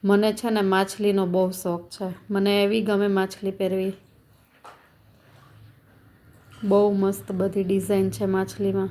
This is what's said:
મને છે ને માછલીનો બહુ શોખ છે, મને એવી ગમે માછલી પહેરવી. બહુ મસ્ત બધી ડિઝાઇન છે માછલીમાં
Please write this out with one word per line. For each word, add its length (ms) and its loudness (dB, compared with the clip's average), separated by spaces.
મને 280 4
છે 180 -4
ને 100 0
માછલીનો 640 0
બહુ 240 0
શોખ 380 -6
છે, 260 -10
મને 320 2
એવી 200 2
ગમે 240 0
માછલી 440 -2
પહેરવી. 420 -2
બહુ 280 4
મસ્ત 400 0
બધી 320 -2
ડિઝાઇન 460 0
છે 160 -4
માછલીમાં 640 -2